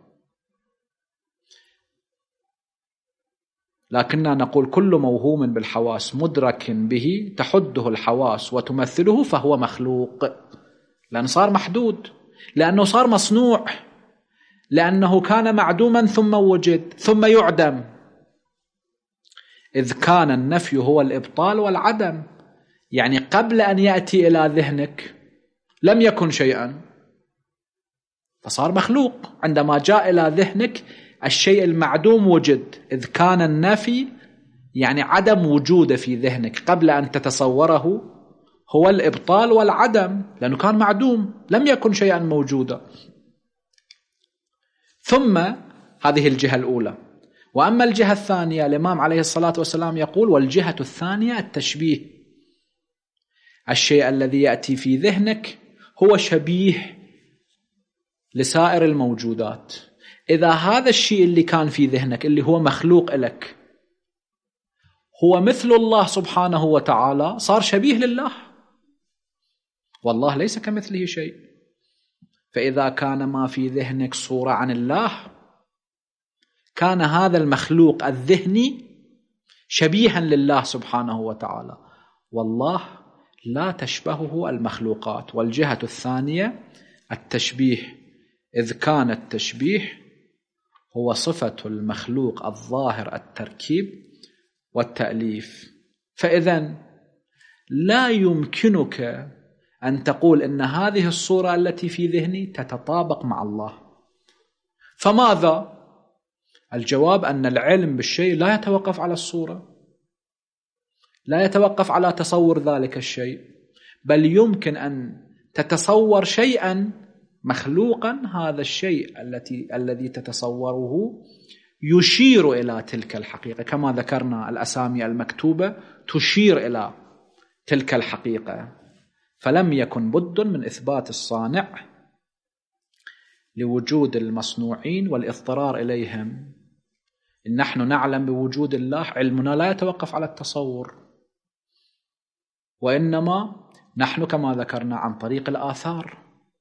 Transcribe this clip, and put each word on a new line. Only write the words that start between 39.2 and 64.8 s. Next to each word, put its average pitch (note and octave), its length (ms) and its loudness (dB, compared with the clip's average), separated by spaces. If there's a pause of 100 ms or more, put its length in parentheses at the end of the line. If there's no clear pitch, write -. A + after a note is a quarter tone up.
والعدم، G3+ 680 2 (180)
لأنه B2+ 160 -2
كان G#3+ 220 2
معدوم، G#3+ 560 2 (160)
لم B3 160 4
يكن B3 260 2
شيئاً G3 260 2
موجودا. C#3 600 -2 (2250)
ثم B3 380 2 (640)
هذه D3 260 2
الجهة C3 260 0
الأولى. B2 400 -2 (600)
وأما A3 300 4
الجهة G#3 280 2
الثانية، E3+ 540 -2
الإمام D#3 340 0
عليه E3 200 2
الصلاة E3 380 0
والسلام E3 380 -4
يقول: F#3 320 0
"والجهة D#3+ 520 2
الثانية G#3 580 -4
التشبيه"، D3+ 800 -6 (1500)
الشيء C#3 380 2
الذي C3+ 340 0
يأتي C3 340 0
في C3 200 0
ذهنك G#3 600 -2 (440)
هو G3+ 140 8
شبيه F3 840 0 (1400)
لسائر E3 500 2
الموجودات. A#2 920 -2 (560)
إذا E3 200 4
هذا G3+ 380 2
الشيء G#3 360 4
اللي E3+ 180 6
كان D#3+ 260 0
في C#3 180 2
ذهنك C3 400 -2
اللي D3 160 2
هو E3 180 2
مخلوق E3 540 4
لك - 420 -6 (1700)